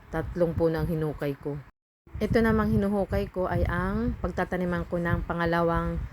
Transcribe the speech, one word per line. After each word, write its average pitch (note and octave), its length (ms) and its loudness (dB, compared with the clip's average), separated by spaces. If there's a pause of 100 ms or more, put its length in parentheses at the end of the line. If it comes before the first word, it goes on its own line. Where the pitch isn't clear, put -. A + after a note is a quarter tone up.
Tatlong E3 460 0
puno E3 240 2
ang D#3 80 0
hinukay D3+ 480 -2
ko. D3 240 -8 (640)
Ito A3+ 160 2
namang A3 320 4
hinuhukay G3+ 580 2
ko F#3 220 -2
ay F3 180 2
ang G3+ 540 0
pagtataniman F3+ 640 -2
ko F3 100 -2
ng E3+ 300 0
pangalawang E3+ 720 0 (140)